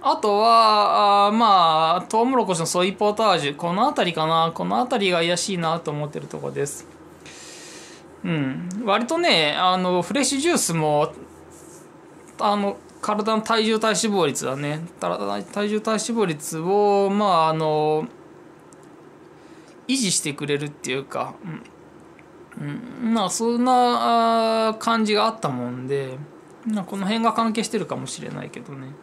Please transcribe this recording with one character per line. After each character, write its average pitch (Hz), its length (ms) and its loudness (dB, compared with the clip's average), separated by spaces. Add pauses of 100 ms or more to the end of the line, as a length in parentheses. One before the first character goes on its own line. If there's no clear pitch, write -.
あ 294 140 2
と 208 240 0
は、 208 880 6
あ - 20 4
ー、 - 40 2
ま 170 640 6
あ、 180 60 -2
ト 220 180 0
ウ 240 40 4
モ 262 120 2
ロ 226 80 2
コ 185 100 0
シ 165 60 -2
の 165 40 -2
ソ 180 200 0
イ 196 80 0
ポ 208 200 0
タ 214 180 2
ー 170 80 4
ジ 143 100 -2
ュ。 143 80 -6
こ 170 160 -4
の 214 120 2
あ 294 60 2
た 262 140 0
り 170 80 -4
か 160 140 0
な。 165 260 2
こ 180 100 -6
の 196 160 0
あ 247 60 0
た 247 120 -2
り 196 140 2
が 175 60 2
怪 170 200 2
し 190 180 -4
い - 20 -4
な 165 240 -2
と 156 100 -6
思 147 140 -4
っ 147 40 -8
て 151 120 -8
る 143 60 -14
と 156 120 -12
こ 143 120 -8
で 139 140 -4
す。 - 220 -14 (1400)
う 180 40 -4
ん。 156 400 -4 (160)
割 220 200 2
と 320 120 -2
ね、 180 400 2
あ 185 200 2
の、 180 240 0
フ 180 120 -6
レ 277 80 0
ッ - 20 2
シ 277 140 -2
ュ - 20 -2
ジ 320 100 0
ュ 349 40 2
ー 262 40 2
ス - 160 -2
も、 151 400 0 (1300)
あ 208 160 2
の、 202 220 -2 (240)
体 214 340 -2
の 214 60 0
体 220 240 0
重 220 140 2
体 220 80 0
脂 208 280 0
肪 175 100 4
率 139 200 -2
だ 131 100 -4
ね。 147 260 -6 (180)
た-、 180 100 -2 (340)
体 208 260 -4
重 214 120 -2
体 220 100 -2
脂 214 100 -2 (200)
肪 202 40 2
率 160 340 -6
を、 196 500 2
ま 208 160 2
あ、 165 240 4
あ 160 40 0
の、 156 540 0 (1800)
維 254 100 0
持 208 140 0
し - 100 0
て 147 120 -4
く 147 120 -6
れ 143 120 0
る 147 80 -4
っ 147 40 -6
て 147 220 -8
い 131 40 0
う 135 100 -6
か、 131 300 -6 (1200)
う - 40 -8
ん。 - 400 -10
う 226 40 -2
ん。 220 60 2
ま 214 120 2
あ、 180 40 -2
そ 233 280 -2
ん 240 80 2
な、 226 1040 2
あ 220 40 -4
ー、 220 40 -8
感 226 260 0
じ 214 120 2
が 208 100 4
あ 226 40 2
っ 220 100 -8
た 156 100 -2
も 123 200 -4
ん 127 180 -8
で、 135 300 -4 (480)
ま 214 180 -2
あ、 - 20 -8
こ 202 100 -10
の 196 100 -4
辺 226 200 0
が 226 80 4
関 226 180 0
係 214 140 -2
し - 40 -10
て - 80 -4
る 160 80 -2
か 127 120 -6
も 131 100 -8
し - 140 -12
れ 160 80 -10
な - 160 -10
い - 40 -14
け - 120 -14
ど 143 120 -16
ね。 135 140 -14 (160)